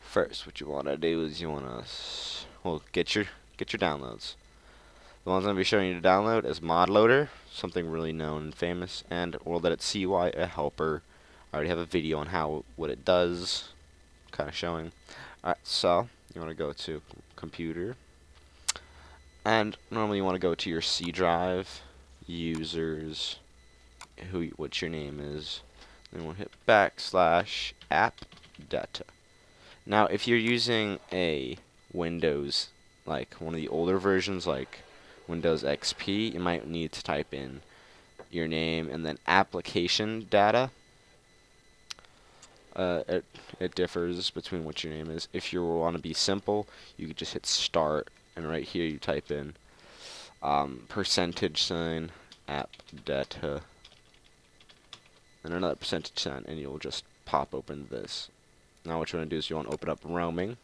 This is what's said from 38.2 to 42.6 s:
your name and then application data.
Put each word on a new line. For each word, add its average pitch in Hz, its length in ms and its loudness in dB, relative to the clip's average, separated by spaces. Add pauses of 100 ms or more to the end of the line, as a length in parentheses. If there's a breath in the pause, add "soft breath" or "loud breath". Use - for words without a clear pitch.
your 82 160 -2
name 80 440 0
and 80 160 -6
then 76 200 -4
application 98 1040 2
data. 110 400 6 (2000 loud breath)